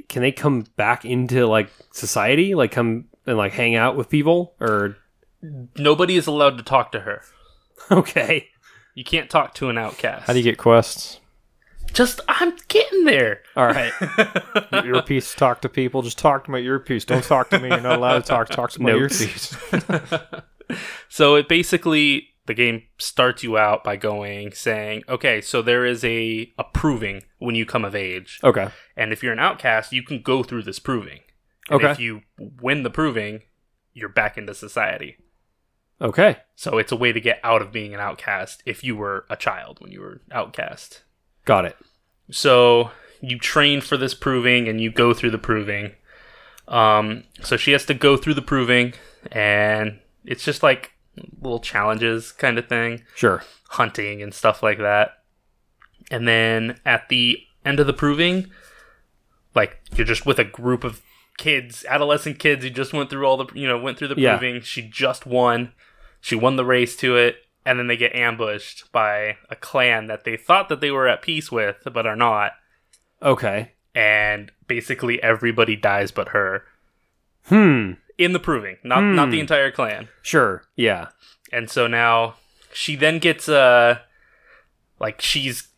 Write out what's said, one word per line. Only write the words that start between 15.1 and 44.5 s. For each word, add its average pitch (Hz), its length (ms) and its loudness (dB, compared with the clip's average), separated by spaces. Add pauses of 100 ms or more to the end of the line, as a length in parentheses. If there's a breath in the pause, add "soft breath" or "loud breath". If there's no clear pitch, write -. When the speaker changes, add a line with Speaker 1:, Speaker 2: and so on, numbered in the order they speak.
Speaker 3:
talk 127 280 2
to 131 60 -6
people. 131 320 -2
Just 117 160 -10
talk 139 280 2
to 143 60 -12
my 127 80 -4
earpiece. 131 440 -4
Don't - 200 0
talk 131 260 2
to 190 100 2
me. 127 80 -4
You're 147 140 0
not 127 160 2
allowed 127 260 2
to - 40 -12
talk. 117 220 0
Talk 120 220 -4
to - 100 -10
my 117 100 4
Speaker 1:
Notes. 131 300 0
Speaker 3:
earpiece. - 360 -8 (140)
Speaker 2:
<laughs> 170 420 -2 (960 loud breath)
So 147 260 6
it 147 120 4
basically, 160 840 2 (160)
the 113 80 -6
game 113 300 0 (140)
starts - 460 0
you 113 140 -2
out 107 260 2
by 104 120 -4
going, 104 580 -8
saying, 107 540 -6
"Okay, 123 340 0
so 123 200 -2
there 123 240 0
is 120 180 -4
a 113 540 -4
approving 107 680 -4 (160)
when 117 160 -6
you 113 100 -2
come 113 200 -4
of 98 100 -8
age. 92 480 -10
Speaker 1:
Okay. 98 260 2 (260 soft breath)
Speaker 2:
And 110 180 -4
if - 80 -8
you're 120 120 -4
an 110 60 -4
outcast, 123 540 0
you 123 100 -6
can 127 180 -10
go 131 200 0
through 117 220 -8
this - 160 -12
proving. 101 400 -8 (500)
And 147 140 4
Speaker 1:
Okay. 147 80 4
Speaker 2:
if 135 80 -6
you 113 220 -8 (180)
win 127 440 -6
the 117 60 -6
proving, 113 520 -4 (520)
you're 107 160 -12
back 107 280 -2
into 104 180 -14
society." - 640 -6 (840)
Speaker 1:
Okay. 165 360 4 (180)
Speaker 2:
So - 240 -6
it's 107 120 -4
a 123 60 -2
way 120 160 2
to 113 80 -4
get 117 220 0
out 113 180 2
of 101 100 -10
being 104 220 -12
an 101 60 -12
outcast 98 680 -8
if - 180 -10
you 123 120 -6
were 101 340 -8
a 104 80 -8
child - 420 -8
when 95 120 -20
you 95 100 -20
were 95 200 -20 (100)
outcast. - 720 -10 (420)
Speaker 1:
Got 95 200 4
it. - 120 -10 (540)
Speaker 2:
So 120 600 6 (300 loud breath)
you 123 160 -8
train 143 420 2
for 143 160 -2
this 131 180 -2
proving 123 540 2